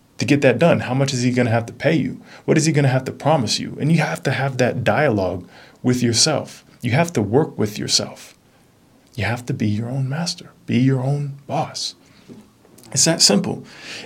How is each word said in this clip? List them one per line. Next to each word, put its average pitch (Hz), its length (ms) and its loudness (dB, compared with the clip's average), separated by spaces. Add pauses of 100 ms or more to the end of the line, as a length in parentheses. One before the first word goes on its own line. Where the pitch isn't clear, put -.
(180)
to 117 80 -2
get 143 160 4
that 127 160 6
done? 160 220 4
How 120 160 -4
much 139 180 0
is 123 80 -2
he 123 100 2
gonna 120 200 2
have 113 160 0
to - 60 -12
pay 147 200 0
you? - 280 -2 (240)
What 151 120 4
is 147 80 2
he 160 80 2
gonna 139 140 4
have - 180 0
to - 60 -6
promise - 480 0
you? - 200 -8
And 147 120 0
you 160 80 4
have - 240 -4
to 139 80 0
have 127 260 -2
that 127 260 0
dialogue 101 640 0 (360)
with 123 180 2
yourself. 117 640 0 (160)
You 117 120 -4
have 170 200 2
to 120 80 2
work 110 340 2
with 107 220 -4
yourself. - 580 -4 (800)
You 98 100 -2
have 117 220 -4
to 143 60 -4
be 110 140 -2
your 110 220 -2
own 135 180 -4
master, 165 440 -6 (140)
be 113 120 0
your 131 240 2
own 143 440 -4
boss. - 500 -6 (1000)
It's - 100 2
that 165 180 2
simple. - 440 2 (400)